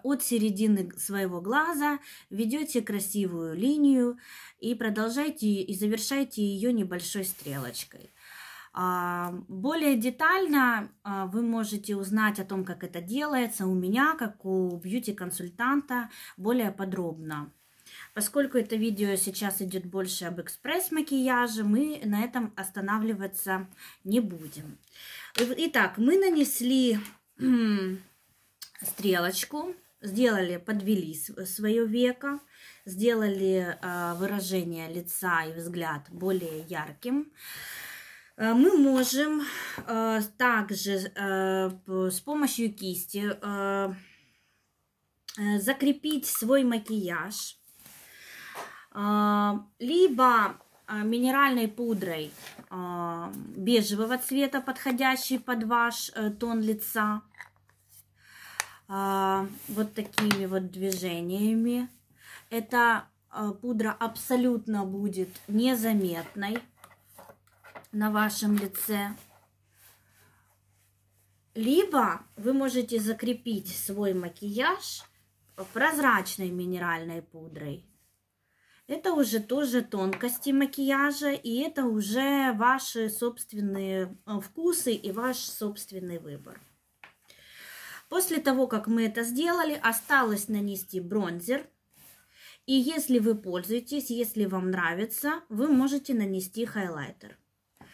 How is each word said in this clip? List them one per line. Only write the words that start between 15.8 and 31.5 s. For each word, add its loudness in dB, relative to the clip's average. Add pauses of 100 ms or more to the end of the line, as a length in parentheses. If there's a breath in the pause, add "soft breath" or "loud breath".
более 2
подробно. -6 (600 loud breath)
Поскольку 0
это 0
видео 2
сейчас -2
идёт -4
больше -4
об -6
экспресс-макияже, 0
мы 2
на 0
этом -4
останавливаться -2 (380 loud breath)
не 4
будем. -8 (600 loud breath)
И-, 2 (140)
итак, 2
мы 6
нанесли, 4 (400)
<clears throat> 0
стрелочку, 0 (280)
сделали, 2
подвели 0
с-, -10
своё 2